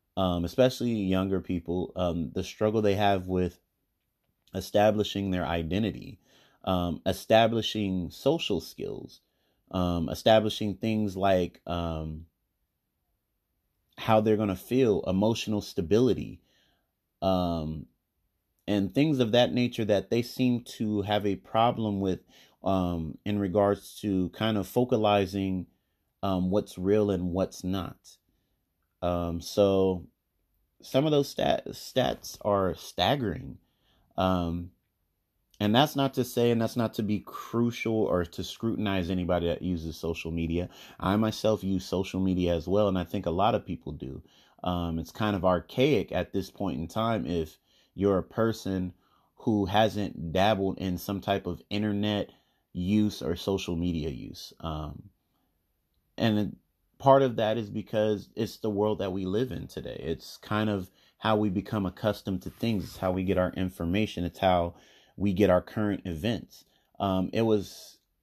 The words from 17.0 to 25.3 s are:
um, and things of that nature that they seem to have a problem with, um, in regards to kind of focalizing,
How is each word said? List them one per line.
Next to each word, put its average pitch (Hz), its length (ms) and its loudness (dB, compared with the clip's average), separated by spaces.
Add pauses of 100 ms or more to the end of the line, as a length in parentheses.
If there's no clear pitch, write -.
um, 85 640 0 (840)
and 98 260 0
things 143 240 2
of 113 140 2
that 120 200 4
nature 120 320 0
that 101 260 2
they 120 120 2
seem 123 400 0
to 107 400 -2
have 104 240 0
a 98 100 2
problem 113 640 0
with, 95 200 0 (420)
um, 87 640 0
in 104 140 -2
regards 101 640 0
to 92 300 0
kind 110 260 0
of 95 120 -2
focalizing, 101 1000 2 (560)